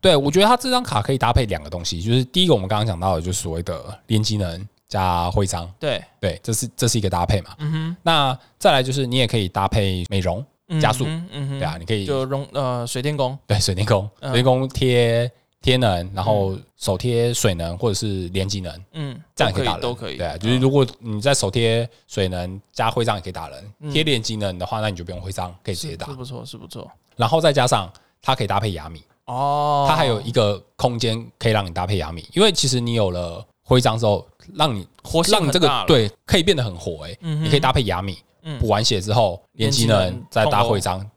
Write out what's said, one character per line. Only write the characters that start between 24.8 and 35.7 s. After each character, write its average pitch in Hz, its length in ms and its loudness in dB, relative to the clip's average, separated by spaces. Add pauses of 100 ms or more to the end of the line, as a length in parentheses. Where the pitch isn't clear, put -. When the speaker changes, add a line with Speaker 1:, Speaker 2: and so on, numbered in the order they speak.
Speaker 1:
那 107 80 -2
你 98 60 -4
就 85 80 -10
不 87 80 -10
用 90 100 -10
徽 95 120 -10
章， 90 200 -8 (120)
可 104 80 -4
以 - 20 -4
直 113 140 -8
接 139 80 -10
打。 - 100 -10
Speaker 2:
是， 147 60 -12
是 135 40 -12
不 127 80 -12
错， 123 220 -14
是 - 100 -16
不 - 120 -18
错。 - 200 -16 (280)
Speaker 1:
然 117 120 2
后 160 120 4
再 156 120 6
加 131 140 4
上 98 260 0 (300)
它 135 100 0
可 127 120 -2
以 - 20 -4
搭 98 140 0
配 107 100 -2
亚 80 180 -8
米。 80 140 -16 (220)
Speaker 2:
哦。 143 640 0
Speaker 1:
它 156 80 4
还 156 100 2
有 110 140 0
一 120 100 -6
个 104 260 2 (200)
空 123 200 0
间 117 400 -4
可 - 120 0
以 110 40 4
让 104 140 0
你 90 40 -8
搭 90 140 -4
配 98 120 0
亚 78 160 -4
米， 82 200 -12
因 165 80 0
为 208 120 4
其 147 160 0
实 123 100 0
你 120 160 -2
有 104 160 2
了 87 340 -6 (200)
徽 127 160 6
章 117 180 2
之 113 80 0
后， 104 180 2 (300)
让 151 180 2
你 98 140 -6 (160)
Speaker 2:
活 165 220 0
性 202 100 4
很 208 60 4
大 - 0 -
了。 - 0 -
Speaker 1:
让 156 80 2
你 139 40 2
这 180 60 2
个， 139 300 2